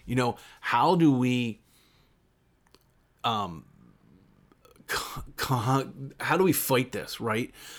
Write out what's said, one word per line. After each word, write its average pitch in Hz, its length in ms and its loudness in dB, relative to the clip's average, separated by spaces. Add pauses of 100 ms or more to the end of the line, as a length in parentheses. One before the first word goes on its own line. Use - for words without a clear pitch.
you 117 80 -4
know, 123 220 0 (240)
how 139 340 2
do 165 160 6
we, 123 500 0 (1600)
um, 98 400 -4 (1200)
c-, - 80 -6 (420)
c-, - 160 -2 (640)
how 151 160 0
do 185 80 4
we 180 80 4
fight 127 400 0
this, - 280 -8
right? 113 320 -4 (260)